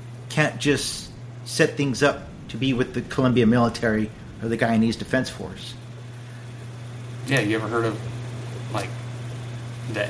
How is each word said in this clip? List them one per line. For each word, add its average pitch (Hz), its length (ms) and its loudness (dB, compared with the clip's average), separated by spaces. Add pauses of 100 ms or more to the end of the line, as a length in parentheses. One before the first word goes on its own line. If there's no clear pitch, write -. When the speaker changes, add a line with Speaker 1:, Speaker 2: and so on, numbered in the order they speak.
(300)
Speaker 1:
can't 151 280 2
just - 520 0 (340)
set - 320 2
things 139 260 2
up 143 200 4 (260)
to - 80 -8
be 131 160 2
with 123 220 2
the 120 80 -2
Colombian 123 480 6
military 113 600 4 (320)
or 113 60 -2
the 117 80 0
Guyanese 113 420 4
Defense 127 300 0
Force." - 460 -10 (1500)
Speaker 2:
Yeah, 135 140 2
you 107 160 2
ever 110 120 0
heard 117 160 2
of, 110 160 0 (720)
like, 202 160 -2 (1040)
the 107 180 0